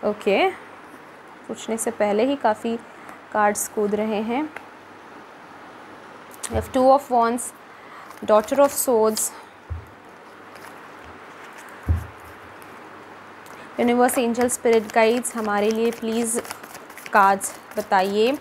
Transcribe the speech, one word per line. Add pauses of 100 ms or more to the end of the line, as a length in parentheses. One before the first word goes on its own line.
ओके, (1000)
पूछने
से
पहले
ही
काफ़ी (560)
cards
कूद
रहे
हैं। (1900)
We
have
two
of
wands, (800)
daughter
of
swords। (4000)
universe,
angel,
spirit
guides,
हमारे
लिए
please (680)
cards (200)
बताइए।